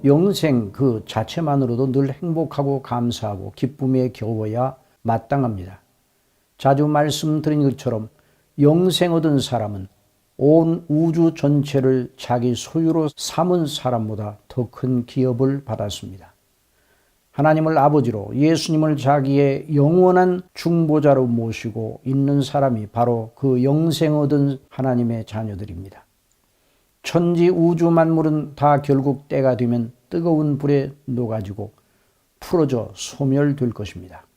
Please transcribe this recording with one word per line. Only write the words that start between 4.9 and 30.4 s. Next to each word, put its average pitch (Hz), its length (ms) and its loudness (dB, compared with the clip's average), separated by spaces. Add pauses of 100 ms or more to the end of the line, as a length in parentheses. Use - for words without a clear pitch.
마땅합니다. 113 800 -4 (760)
자주 139 300 2
말씀드린 151 720 0
것처럼 127 460 -2 (500)
영생 170 540 4
얻은 156 260 2
사람은 104 480 -4 (520)
온 165 500 4
우주 160 460 2
전체를 135 840 0
자기 123 400 -2
소유로 160 580 0
삼은 175 520 -2
사람보다 107 720 -4 (100)
더 117 240 -4
큰 127 340 -2
기업을 131 580 0
받았습니다. 101 720 -10 (960)
하나님을 156 480 2
아버지로, 117 560 2
예수님을 156 600 2
자기의 139 760 0
영원한 180 680 4 (100)
중보자로 151 760 2
모시고 113 760 -6
있는 139 380 0
사람이 131 460 -2
바로 117 480 0
그 127 260 2
영생 151 560 2
얻은 143 400 0 (100)
하나님의 120 580 -2
자녀들입니다. 101 800 -10 (1000)
천지 170 440 2
우주 170 420 2
만물은 156 640 2
다 143 260 2
결국 143 480 -2
때가 131 280 0
되면 120 340 -2 (180)
뜨거운 156 480 0